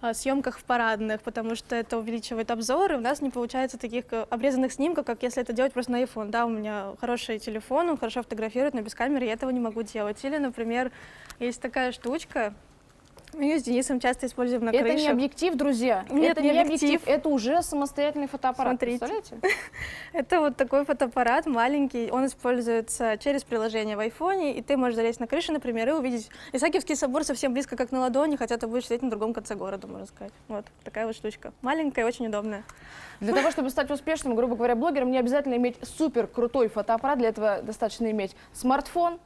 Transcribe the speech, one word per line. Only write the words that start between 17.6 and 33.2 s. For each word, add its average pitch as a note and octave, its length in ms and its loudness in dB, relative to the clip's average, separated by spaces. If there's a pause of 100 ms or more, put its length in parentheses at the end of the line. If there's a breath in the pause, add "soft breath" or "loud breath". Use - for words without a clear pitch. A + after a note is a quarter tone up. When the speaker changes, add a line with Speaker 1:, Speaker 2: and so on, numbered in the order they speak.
Speaker 2:
самостоятельный C#4+ 640 -2
фотоаппарат. C4 520 0
Speaker 1:
Смотрите. A#3+ 200 0
Speaker 2:
Представляете? F#4 420 -6
Speaker 1:
<laughs> - 720 -4
Это E4+ 260 2
вот D4 160 2
такой C4+ 300 2
фотоаппарат C4 600 2
маленький, B3+ 680 2
он C4 160 2
используется A#3 880 0
через C#4 260 0
приложение A3 540 -2
в - 20 -6
айфоне, D4+ 560 0
и - 60 -6
ты C#4 160 2
можешь B3 180 2
залезть A3+ 240 0
на A#3 80 -4
крышу, E4 240 0
например, A#3+ 380 0
и - 20 4
увидеть B3+ 380 0 (240 loud breath)
Исаакиевский D4+ 420 2
собор C#4+ 300 0
совсем C4+ 260 0
близко, C4 240 -2
как B3 160 -2
на C4 80 0
ладони, C4+ 380 2
хотя A#3+ 180 -2
ты A#3 120 -4
будешь A#3+ 180 -2
сидеть A#3 160 -2
на C4 80 0
другом A3 240 -2
конце A3 220 -6
города, F#3+ 320 -6
можно G3 180 -12
сказать. G3+ 260 -16 (160)
Вот G#3+ 180 -8 (200)
такая A3 200 -4
вот A3+ 120 -4
штучка. - 340 -8 (100)
Маленькая, C4+ 440 0
очень A#3+ 220 -2
удобная. G#3 360 -4 (560 loud breath)